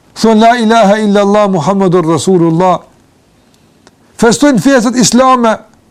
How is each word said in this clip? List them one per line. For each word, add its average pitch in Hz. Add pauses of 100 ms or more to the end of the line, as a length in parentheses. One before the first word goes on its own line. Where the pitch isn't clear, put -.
(160)
thonë, 220
"La 233
ilaha 220
illallah 208
Muhammadur 185
Rasulullah". 170 (1400)
Festojnë 233
festat 247
islame, 240 (320)